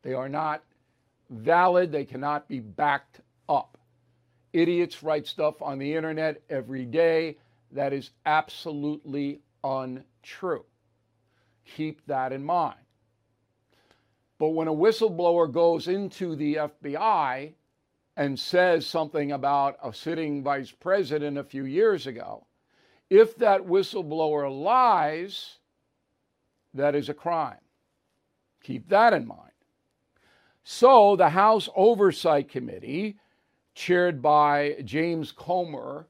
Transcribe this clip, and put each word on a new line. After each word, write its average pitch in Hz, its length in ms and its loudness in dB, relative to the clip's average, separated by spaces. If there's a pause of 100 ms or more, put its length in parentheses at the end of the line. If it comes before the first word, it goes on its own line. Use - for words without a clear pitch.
They 131 140 -8
are 131 160 -8
not 151 340 -6 (640)
valid. 170 640 2
They 143 140 -4
cannot 143 420 -6
be 131 120 -8
backed 139 600 -4 (260)
up. - 300 -2 (800)
Idiots 175 480 0
write 151 240 -4
stuff 151 340 -4
on 139 180 -8
the 143 160 -6
internet 160 540 -4
every 127 380 -8
day 160 500 0 (360)
that 139 200 -4
is 139 200 -10 (120)
absolutely 147 1160 -4 (200)
untrue. 131 1000 -8 (1120)
Keep 156 300 -10
that 131 260 -4
in 135 100 -8
mind. 156 360 -2 (1600)
But 156 120 0
when 160 180 -2
a 156 60 -2
whistleblower 175 760 2
goes 165 340 2
into 185 480 -6
the 151 220 -2
F 151 140 -4 (100)
B 143 160 -8
I 156 560 -2 (640)
and 139 220 -2
says 180 480 2
something 151 460 -4
about 139 520 0
a 120 80 -10
sitting 156 500 -6
vice 139 280 -4
president 151 680 -2
a 139 80 -8
few 135 220 -10
years 170 400 0
ago, 110 400 -14 (640)
if 220 260 8
that 196 300 2
whistleblower 160 840 -2
lies, 180 1040 0 (1160)
that 143 220 -2
is 143 160 -2
a 143 40 -6
crime. 160 460 -6 (1000)
Keep 127 260 -10
that 214 240 6
in 135 140 -2
mind. - 260 -20 (1120)
So 226 520 8
the 175 120 6
House 202 480 2
Oversight 190 720 4
Committee, 127 720 -8 (560)
chaired 175 480 0
by 147 540 4 (100)
James 160 460 -4
Comer 156 760 -8